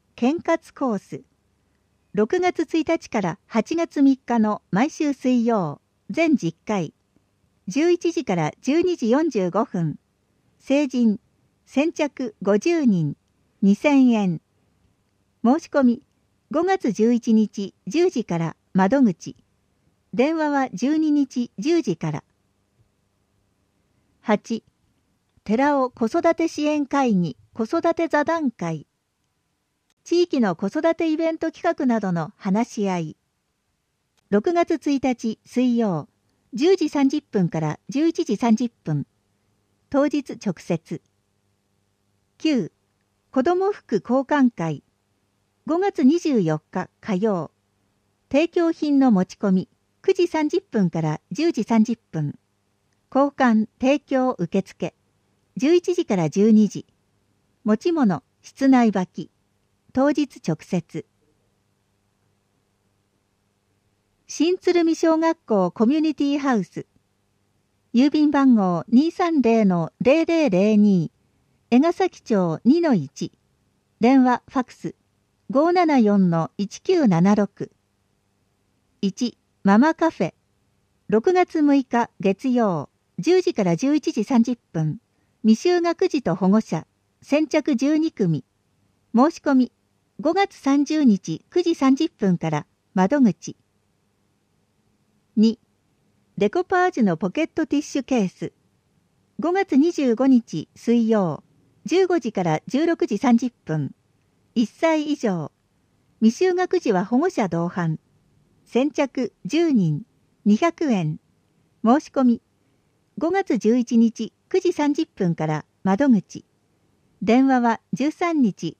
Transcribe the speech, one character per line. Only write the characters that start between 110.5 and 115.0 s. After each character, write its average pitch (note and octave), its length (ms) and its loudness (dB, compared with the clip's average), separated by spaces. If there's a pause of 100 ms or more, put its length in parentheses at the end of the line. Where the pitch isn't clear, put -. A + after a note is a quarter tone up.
百 E4 340 -2
円。 E3 260 -2 (640)
申 B3 180 4
し - 100 -18
込 C#4 140 0
み、 A#3 180 2 (760)
五 D#4+ 140 -4
月 F#4 260 -2
十 A3 220 2
一 A#3+ 180 -2
日 A3+ 380 0 (160)
九 F#4+ 100 0
時 F4 120 -2
三 D4 200 -2
十 D#4+ 140 -2